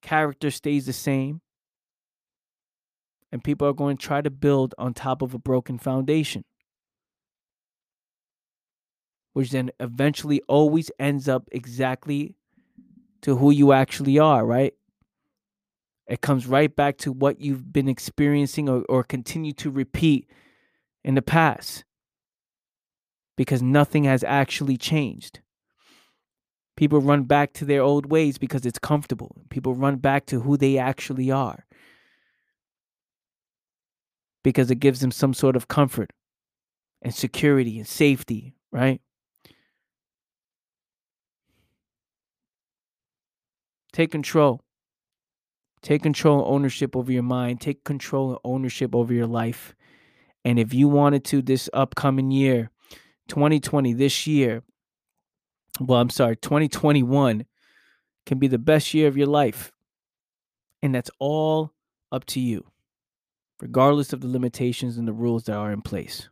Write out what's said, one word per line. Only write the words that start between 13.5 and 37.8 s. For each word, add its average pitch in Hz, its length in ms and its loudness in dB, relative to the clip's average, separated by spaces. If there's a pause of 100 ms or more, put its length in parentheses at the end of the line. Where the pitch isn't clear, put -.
you 143 200 8
actually 135 460 2
are, 151 260 4
right? 120 300 0 (1300)
It - 120 -6
comes 131 260 0
right 139 280 2
back 143 240 0
to 143 140 -6
what 139 280 0
you've 139 320 -6
been 135 160 0
experiencing 143 800 -2
or, 127 200 0
or 131 160 0
continue 151 500 -8
to - 160 -8
repeat 135 580 0 (760)
in 135 100 0
the 135 80 2
past, - 640 0 (1500)
because 131 260 0
nothing 143 420 4
has 131 200 2
actually 139 520 -2
changed. - 640 -6 (1300)
People 147 260 2
run 139 240 2
back 143 280 2
to - 140 -10
their 139 160 2
old 143 280 2
ways 151 280 0
because 131 260 -4
it's 120 140 -4
comfortable. - 580 -4 (140)
People 127 240 -4
run 139 220 0
back 135 300 0
to 127 140 -2
who 139 160 2
they 135 220 2
actually 131 520 -4
are 131 360 -4 (2750)
because 131 280 2
it 127 60 2
gives 127 240 2
them 131 120 0
some 135 220 0
sort 135 200 2
of 123 140 -2
comfort 127 440 -2 (920)
and 120 120 -6
security 131 640 0
and 107 80 -12